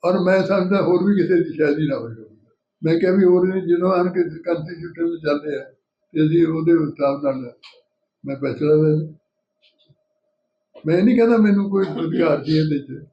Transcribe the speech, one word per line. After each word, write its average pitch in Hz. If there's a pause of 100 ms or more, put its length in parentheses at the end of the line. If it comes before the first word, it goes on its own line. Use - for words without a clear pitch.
ਔਰ 185
ਮੈਂ 185
ਸਮਝਦਾ 190
ਹੋਰ 175
ਵੀ 202
ਕਿਸੇ 170
ਦੀ -
ਸ਼ਾਇਦ 147
ਹੀ 151
ਨਾ 135
ਹੋਈ 113
ਹੋਵੇ। - (480)
ਮੈਂ 165
ਕਿਹਾ 180
ਵੀ 196
ਹੋਰ 180
ਨਹੀਂ, 185
ਜਦੋਂ 175
ਆਣ 180
ਕੇ 185
constitutional 170
ਚੱਲਦੇ 147
ਆ - (500)
ਤੇ 156
ਅਸੀਂ 165
ਉਹਦੇ 160
ਹਿਸਾਬ 143
ਨਾਲ 131 (720)
ਮੈਂ 139
ਫੈਸਲਾ 139
ਲੈ 156
ਲਿਆ। 156 (1700)
ਮੈਂ 170
ਨਹੀਂ 247
ਕਹਿੰਦਾ 233
ਮੈਨੂੰ 202
ਕੋਈ 196
ਅਧਿਕਾਰ 160
ਸੀ 156
ਇਹਦੇ 151
'ਚ 131